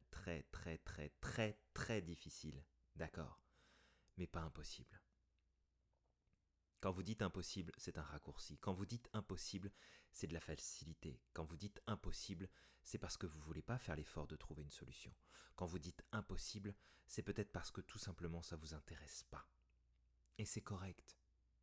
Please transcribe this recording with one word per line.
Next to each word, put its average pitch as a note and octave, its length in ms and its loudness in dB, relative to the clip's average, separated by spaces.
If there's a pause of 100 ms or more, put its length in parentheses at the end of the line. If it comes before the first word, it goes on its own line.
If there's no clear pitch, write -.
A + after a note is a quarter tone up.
très, E2 340 0
très, - 360 -2
très, - 300 -4 (120)
très, A2 380 4 (140)
très A2 280 4
difficile, D#2 640 -4 (320)
d'accord ? - 440 -2 (800)
Mais F2+ 100 2
pas E2+ 140 0
impossible. - 600 -4 (1800)
Quand F#2+ 120 8
vous F#2 120 2
dites G#2+ 200 4
impossible, F2+ 520 2
c'est - 220 -4
un D#2+ 60 2
raccourci. D2 560 -6
Quand - 120 2
vous F#2+ 140 2
dites A#2 260 -2
impossible, G2+ 580 0 (420)
c'est - 160 0
de D2+ 60 0
la E2 60 2
facilité. - 840 -4 (120)
Quand D#2+ 100 0
vous D#2+ 140 -2
dites G2+ 300 -4
impossible, G2 640 2 (340)
c'est - 160 -2
parce - 180 0
que - 80 2
vous D#2 160 -4
voulez D#2 200 -2
pas - 160 2
faire E2 200 2
l'effort D2+ 300 0
de D2+ 100 -4
trouver D2+ 260 -4
une D2 80 -6
solution. - 420 -8 (420)
Quand F#2 100 4
vous E2+ 140 2
dites E2+ 340 -4
impossible, G2+ 600 2 (320)
c'est - 180 0
peut-être G2+ 280 4
parce - 180 0
que - 120 -2
tout - 160 -8
simplement E2+ 460 0
ça - 120 -2
vous D#2 180 -4
intéresse - 500 -6
pas. - 260 -8 (880)
Et G#2+ 80 2
c'est - 160 2
correct. F#2 560 -4 (460)